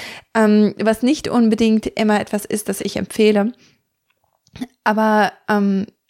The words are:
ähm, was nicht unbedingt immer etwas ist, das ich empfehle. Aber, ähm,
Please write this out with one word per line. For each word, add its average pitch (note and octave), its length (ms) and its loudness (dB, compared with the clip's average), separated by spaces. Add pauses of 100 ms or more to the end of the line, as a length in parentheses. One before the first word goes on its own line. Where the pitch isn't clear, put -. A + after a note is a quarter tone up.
(340)
ähm, G#3+ 440 4
was A3 240 -2
nicht C#4+ 260 0
unbedingt A3+ 580 2
immer G#3+ 340 0
etwas - 240 -6
ist, - 240 -8
das G3 120 -6
ich - 160 -6
empfehle. G#3+ 560 2 (1300)
Aber, G#3+ 480 2 (160)
ähm, G3+ 380 0 (240)